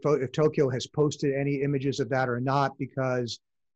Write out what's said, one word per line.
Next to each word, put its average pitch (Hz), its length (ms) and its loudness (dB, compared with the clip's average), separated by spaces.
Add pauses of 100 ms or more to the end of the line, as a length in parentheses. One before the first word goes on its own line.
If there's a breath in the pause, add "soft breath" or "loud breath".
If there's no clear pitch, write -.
if 143 280 2
Tokyo 151 380 2
has 123 180 -4
posted 147 480 0
any 139 260 0
images 139 380 -2
of 123 100 -2
that 131 180 2
or 120 120 -2
not, 135 400 0
because, 127 600 -4 (360)